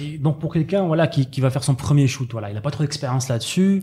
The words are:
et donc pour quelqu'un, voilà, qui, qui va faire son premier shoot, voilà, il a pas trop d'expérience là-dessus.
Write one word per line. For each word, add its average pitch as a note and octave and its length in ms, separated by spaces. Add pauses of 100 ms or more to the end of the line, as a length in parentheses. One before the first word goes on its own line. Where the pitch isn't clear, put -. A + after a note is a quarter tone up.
et D3+ 160
donc D3 220
pour D#3+ 120
quelqu'un, E3+ 300
voilà, D#3+ 240
qui, C3+ 200
qui - 140
va C3 100
faire C3 140
son C#3 100
premier C#3+ 340
shoot, A#2+ 240
voilà, G#2+ 180
il G#2 60
a G#2 40
pas - 100
trop - 120
d'expérience C3 460
là-dessus. F#3 540